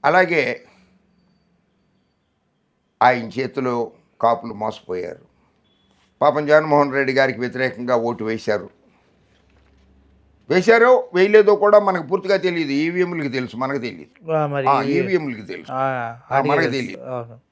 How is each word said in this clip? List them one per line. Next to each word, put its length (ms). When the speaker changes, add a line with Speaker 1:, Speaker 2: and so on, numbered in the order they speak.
Speaker 1:
అలాగే 580
ఆయన 220
చేతిలో 680
కాపులు 320
మోసపోయారు. 720
పాపం 260
జగన్మోహన్ 460
రెడ్డి 200
గారికి 260
వ్యతిరేకంగా 560
ఓటు 280
వేశారు. 460
వేశారో 640
వేయలేదో 420
కూడా 240
మనకు 280
పూర్తిగా 300
తెలియదు. 340
ఈవీఎంలకి 580
తెలుసు, 280
మనకు 200
తెలియదు. 540
Speaker 2:
ఆ, 160
మరి 200
Speaker 1:
ఆ, 140
ఈవీఎంలకి 600
తెలుసు. 300
Speaker 2:
ఆ, 480
Speaker 1:
ఆ, 60
Speaker 2:
అడిగే 140
Speaker 1:
మనకు 200
Speaker 2:
తెలుసు. 80
Speaker 1:
తెలియదు. 240
Speaker 2:
అవును. 360